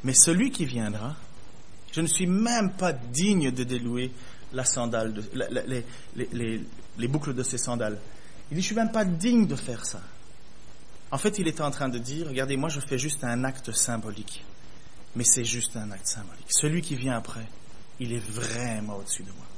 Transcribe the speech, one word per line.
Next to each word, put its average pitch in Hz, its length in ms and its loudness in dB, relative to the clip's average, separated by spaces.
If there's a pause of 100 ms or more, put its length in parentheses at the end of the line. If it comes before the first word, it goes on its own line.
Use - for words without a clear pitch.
Mais 131 100 2
celui 180 380 8
qui 165 140 -2
viendra, 113 500 -2 (760)
je 160 100 0
ne 165 60 2
suis 180 200 2
même 214 440 4
pas 180 220 2
digne 135 580 4
de 127 120 0
délouer 123 480 0 (420)
la 127 100 -2
sandale 113 500 2
de, 104 100 -4 (100)
la, - 160 -2
la, 123 140 0
les, 123 220 -2 (300)
les, 120 160 -2
les, 113 300 -2 (360)
les 117 100 0
boucles 147 260 0
de 127 100 0
ses 127 140 -2
sandales. 113 420 0 (520)
Il 147 40 -2
dit, 180 60 2
je 185 60 0
suis 208 80 0
même 226 160 4
pas 220 120 4
digne 196 440 6
de 139 80 0
faire 123 300 -4
ça. - 160 -4 (1080)
En 139 80 -2
fait, 208 220 2
il 170 80 2
était 156 140 0
en 143 100 2
train 135 180 0
de 120 80 -2
dire, 143 300 -4
regardez, 135 280 0
moi 147 140 2
je 143 100 -2
fais 135 200 0
juste 147 240 -2
un 120 200 2
acte 131 280 -2
symbolique. 110 760 -2 (720)
Mais 120 80 0
c'est 120 220 6
juste 113 300 -2
un 107 160 -4
acte 95 160 -6
symbolique. - 420 -6
Celui 156 320 4
qui 147 140 -4
vient 123 220 0
après, 113 280 -4 (540)
il 120 140 -4
est 117 100 -2
vraiment 110 720 -4
au-dessus 98 260 -4
de 95 80 -6
moi. - 140 -8 (120)